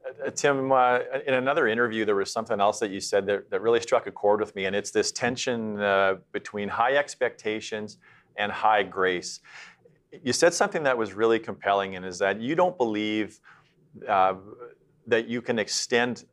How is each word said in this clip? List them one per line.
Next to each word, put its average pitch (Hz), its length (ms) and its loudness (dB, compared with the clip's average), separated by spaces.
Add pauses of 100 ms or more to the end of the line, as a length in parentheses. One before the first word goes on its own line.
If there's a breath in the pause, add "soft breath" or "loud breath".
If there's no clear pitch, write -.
Uh, 131 220 -10
uh, 131 40 -6
Tim, 135 400 2
uh, 127 280 4 (260)
in 135 100 2
another 135 320 2
interview, 110 380 2
there 101 100 4
was 98 160 -2
something 110 280 -4
else 104 200 2
that 107 120 -2
you 98 80 -6
said 98 280 0
that, 101 220 -2
that 95 120 -2
really 117 180 4
struck 113 280 0
a 101 40 -10
chord 104 280 2
with 104 160 -4
me, 95 100 -4
and 95 100 -2
it's 101 160 -4
this 104 200 0
tension, 120 680 -4
uh, 98 360 2 (160)
between 104 360 -6
high 123 300 0
expectations 110 1000 -4 (380 soft breath)
and 104 160 -4
high 107 320 2
grace. 92 560 -2 (840 loud breath)
You 123 100 -2
said 175 200 4
something 196 300 0
that 131 140 2
was 104 160 -4
really 113 260 2
compelling, 98 560 -2
and 92 100 -10
is 90 140 -10
that 101 220 0
you 131 140 -4
don't 180 220 2
believe, 107 600 -2 (680 soft breath)
uh, 95 280 4 (720)
that 117 200 2
you 117 140 -4
can 117 180 -2
extend 120 720 -2